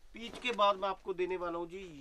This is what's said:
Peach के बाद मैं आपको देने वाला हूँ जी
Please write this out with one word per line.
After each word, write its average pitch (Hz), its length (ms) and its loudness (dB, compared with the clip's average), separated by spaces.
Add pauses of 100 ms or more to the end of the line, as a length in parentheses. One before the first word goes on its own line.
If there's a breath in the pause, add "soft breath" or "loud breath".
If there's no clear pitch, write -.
Peach 226 340 -10
के 247 160 0
बाद 202 220 6
मैं 190 120 0
आपको 190 260 -4
देने 180 240 0
वाला 170 200 -2
हूँ 170 100 -6
जी 180 100 -12 (220)